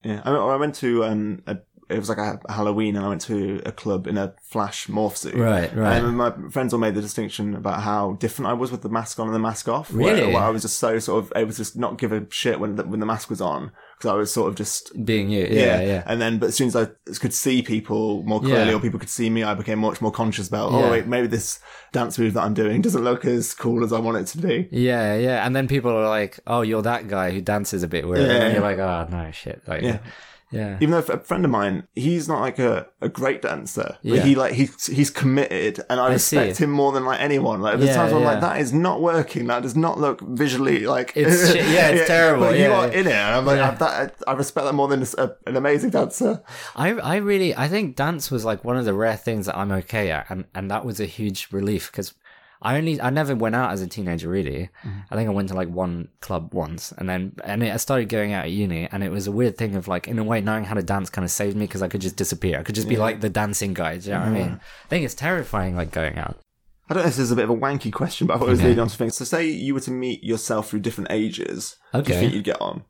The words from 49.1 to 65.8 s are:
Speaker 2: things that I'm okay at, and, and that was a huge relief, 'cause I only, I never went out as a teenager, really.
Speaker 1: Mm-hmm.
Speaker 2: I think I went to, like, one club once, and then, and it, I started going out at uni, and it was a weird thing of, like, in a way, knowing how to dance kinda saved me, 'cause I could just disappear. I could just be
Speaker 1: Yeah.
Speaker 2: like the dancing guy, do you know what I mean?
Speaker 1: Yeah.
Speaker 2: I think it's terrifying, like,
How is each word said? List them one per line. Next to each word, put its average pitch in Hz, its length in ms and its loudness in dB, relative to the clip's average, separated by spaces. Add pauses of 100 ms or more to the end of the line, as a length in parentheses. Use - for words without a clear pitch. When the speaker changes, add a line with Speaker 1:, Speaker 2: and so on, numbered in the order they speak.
Speaker 2:
things 107 300 -2
that - 100 -4
I'm 101 140 -2
okay 98 400 0
at, 73 180 -4
and, 92 240 -8
and 98 180 -6
that 104 140 -4
was 110 160 -6
a 101 40 -2
huge 98 460 -6
relief, 98 400 -2
'cause - 220 -8 (480)
I 127 160 0
only, 160 220 0
I 123 120 0
never 139 240 0
went 110 180 0
out 120 200 0
as 95 80 -4
a 92 60 -4
teenager, 87 400 -4
really. 87 420 -2 (140)
Speaker 1:
Mm-hmm. 101 160 -10 (120)
Speaker 2:
I - 40 -6
think 110 140 0
I 101 40 0
went 98 160 0
to, 92 60 -4
like, 92 140 -2
one 87 380 -4 (140)
club 87 320 -6
once, 82 440 -6
and 92 100 -6
then, 92 260 -4 (100)
and 101 180 -4
it, 113 100 0
I 113 60 -4
started 120 320 -2
going 104 240 0
out 90 120 -4
at 82 60 -4
uni, 92 400 -2
and 98 120 -4
it 90 80 -4
was 98 160 -4
a 101 40 -4
weird 110 260 2
thing 104 180 -2
of, 92 120 -4
like, 90 200 -4
in 117 100 -2
a 110 60 0
way, 110 180 0
knowing 107 220 0
how 98 100 -6
to 101 80 0
dance 90 300 -2
kinda 90 180 -2
saved 101 280 -2
me, 104 100 -2
'cause 98 160 -4
I 90 60 -2
could 98 120 -4
just 92 140 -4
disappear. 87 420 -2
I 78 60 -6
could 110 100 -6
just 107 140 -2
be 113 80 2
Speaker 1:
Yeah. 107 60 0
Speaker 2:
like 110 200 0
the 107 80 0
dancing 101 460 -2
guy, 82 220 -4
do 92 100 -12
you 101 80 -4
know 90 60 -2
what 104 80 0
I - 20 2
mean? 107 200 0
Speaker 1:
Yeah. 90 40 -6 (300)
Speaker 2:
I - 40 -20
think 165 160 0
it's - 80 -6
terrifying, 117 640 -2
like, 85 160 -4